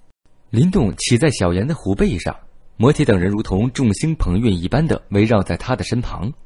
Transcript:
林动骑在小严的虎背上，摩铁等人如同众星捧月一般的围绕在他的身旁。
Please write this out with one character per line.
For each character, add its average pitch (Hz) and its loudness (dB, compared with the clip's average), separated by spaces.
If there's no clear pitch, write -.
林 127 2
动 151 0
骑 - 0
在 147 2
小 90 0
严 92 0
的 156 -4
虎 95 -4
背 135 0
上， - -6
摩 127 4
铁 147 0
等 113 4
人 90 0
如 104 -2
同 110 -2
众 120 0
星 160 -2
捧 90 0
月 120 2
一 87 -2
般 143 0
的 - 0
围 101 2
绕 110 4
在 90 -2
他 127 -4
的 - -6
身 117 -2
旁。 110 -6